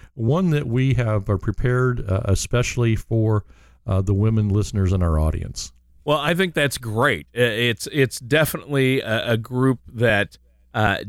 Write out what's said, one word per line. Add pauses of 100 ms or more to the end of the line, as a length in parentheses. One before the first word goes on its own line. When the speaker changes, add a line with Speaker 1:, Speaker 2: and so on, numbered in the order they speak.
(140)
Speaker 1:
one
that
we
have,
uh,
prepared,
uh,
especially
for, (440)
uh,
the
women
listeners
in
our
audience. (340)
Speaker 2:
Well,
I
think
that's
great.
I-,
it's,
it's
definitely
a,
a
group
that, (360)
uh,